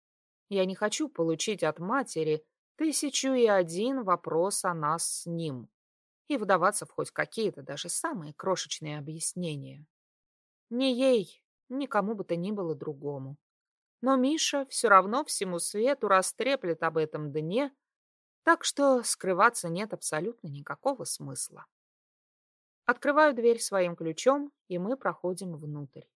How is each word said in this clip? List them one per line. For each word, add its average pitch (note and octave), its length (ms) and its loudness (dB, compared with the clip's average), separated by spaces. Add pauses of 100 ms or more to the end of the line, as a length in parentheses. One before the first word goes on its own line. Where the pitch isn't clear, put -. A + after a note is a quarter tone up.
(500)
Я F#3+ 160 2
не F#3 80 -4
хочу G#3+ 340 -2
получить E3 540 -2
от D#3 160 0
матери E3 680 -2 (320)
тысячу C#4+ 560 0
и B3 140 6
один G3+ 580 2
вопрос F3+ 600 0
о G3+ 80 0
нас D#3+ 380 -2
с - 160 -8
ним D#3+ 420 -6 (600)
и D4 80 0
вдаваться F#3+ 500 2
в - 40 -20
хоть - 200 -6
какие-то D#3+ 520 -4
даже C#3+ 260 -10
самые E3 460 -6
крошечные D#3 640 -4
объяснения. D3+ 880 -8 (840)
Ни B3 140 0
ей, B3 580 2 (260)
ни C4+ 180 -6
кому G#3 280 0
бы G3 100 -6
то F3 120 -4
ни F3+ 160 -4
было F3 220 -4
другому. C#3+ 600 -8 (680)
Но C4 140 2
Миша C#4 500 0
все - 240 0
равно G3+ 340 8
всему F#3 340 -4
свету A#3 480 0
растреплет F#3+ 760 0
об D#3+ 160 0
этом D3+ 340 -4
дне, F3+ 420 -2 (680)
так E4 200 4
что C4+ 380 4
скрываться F#3+ 680 2
нет F#3+ 240 -6
абсолютно E3+ 560 -6
никакого D3 560 -6
смысла. - 600 -10 (1160)
Открываю C#4+ 500 4
дверь A3+ 260 4
своим F3+ 360 0
ключом, C4 560 0 (160)
и F3 100 -4
мы G#3+ 180 -2
проходим F3+ 600 -4
внутрь. D3 480 -12 (120)